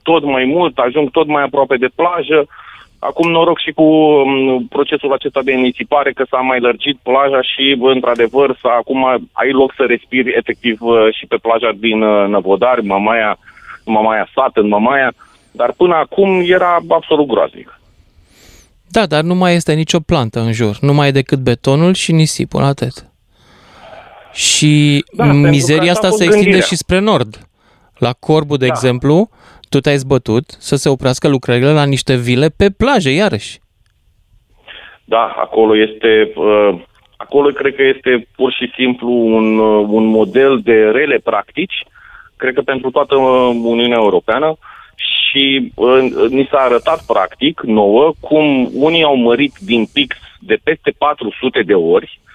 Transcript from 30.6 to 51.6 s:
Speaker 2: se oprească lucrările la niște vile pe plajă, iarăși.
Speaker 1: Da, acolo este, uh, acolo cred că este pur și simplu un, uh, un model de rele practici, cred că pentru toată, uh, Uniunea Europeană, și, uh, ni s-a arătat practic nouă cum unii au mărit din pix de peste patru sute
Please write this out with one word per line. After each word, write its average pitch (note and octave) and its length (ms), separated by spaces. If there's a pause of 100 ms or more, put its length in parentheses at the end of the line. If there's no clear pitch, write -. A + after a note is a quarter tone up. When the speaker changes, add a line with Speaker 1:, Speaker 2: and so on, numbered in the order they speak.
Speaker 2:
se C#3+ 120
oprească C3+ 400
lucrările C3 440
la D3 120
niște C#3 320
vile B2 320
pe G3 220
plajă, A3 400
iarăși. D#3 480 (1500)
Speaker 1:
Da, A2+ 320
acolo A2 400
este, A2 580
uh, G#2 400 (420)
acolo C#3+ 320
cred C3+ 260
că C3+ 80
este C3 540
pur C3 160
și B2+ 220
simplu B2 360
un, A2+ 480
uh, G#2+ 300
un A2 180
model A2 580
de A2 280
rele C#3 320
practici, B2 600 (520)
cred B2+ 180
că C#3 80
pentru C3 280
toată, C#3 260
uh, B2+ 340 (120)
Uniunea A#2 380
Europeană, A2 560 (380)
și, - 800
uh, B2+ 560
ni C3 200
s-a C#3+ 80
arătat C3 480
practic A2+ 540
nouă A2 600
cum C#3+ 520
unii D#3+ 300
au C#3+ 140
mărit B2 420
din A2 340
pix C#3 240 (240)
de - 220
peste D3+ 360
patru C#3+ 420
sute B2+ 220